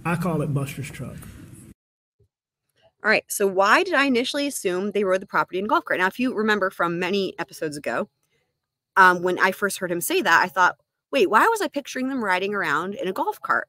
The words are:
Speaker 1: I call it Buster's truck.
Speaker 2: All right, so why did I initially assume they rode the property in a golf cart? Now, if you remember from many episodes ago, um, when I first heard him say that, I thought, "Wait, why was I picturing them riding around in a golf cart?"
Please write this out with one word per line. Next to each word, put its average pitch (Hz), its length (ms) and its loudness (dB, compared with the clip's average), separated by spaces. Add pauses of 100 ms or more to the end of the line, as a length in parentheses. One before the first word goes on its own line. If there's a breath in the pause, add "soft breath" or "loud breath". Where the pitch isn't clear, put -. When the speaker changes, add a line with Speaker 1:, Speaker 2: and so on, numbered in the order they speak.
Speaker 1:
I 170 120 -2
call 170 260 -2
it 147 120 -2
Buster's 139 360 -4
truck. - 260 -12 (1900 soft breath)
Speaker 2:
All 214 60 0
right, 202 180 2
so - 180 -2
why 202 360 4
did 359 120 -2
I 269 120 4
initially 269 400 0
assume 196 440 -4
they 202 140 -2
rode 190 180 0
the 196 40 -14
property 175 320 -2
in 202 80 -4
a - 20 -6
golf 302 160 0
cart? 151 160 -2
Now, 185 60 4
if - 120 -4
you 247 160 -2
remember 208 360 0
from 170 280 -2
many 185 400 -2
episodes 160 380 -8
ago, 139 320 -4 (880)
um, 180 260 6
when 180 160 0
I 185 140 2
first 196 260 -4
heard 175 140 -4
him 170 80 -2
say - 220 0
that, 170 200 4
I 185 60 0
thought, 180 300 2 (320)
"Wait, 226 200 4
why 233 160 4
was 453 140 0
I 320 80 0
picturing 262 400 -6
them 262 160 -4
riding 190 300 0
around 175 400 -2
in - 120 -6
a 185 60 -2
golf 359 280 -4
cart?" - 280 -2